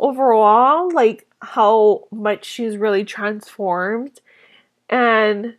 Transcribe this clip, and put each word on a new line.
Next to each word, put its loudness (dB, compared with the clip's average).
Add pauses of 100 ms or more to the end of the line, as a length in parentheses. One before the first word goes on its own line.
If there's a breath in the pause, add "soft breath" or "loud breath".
overall, 2
like, 0 (160)
how 2
much -6
she's -10
really -2
transformed -8 (680 soft breath)
and 0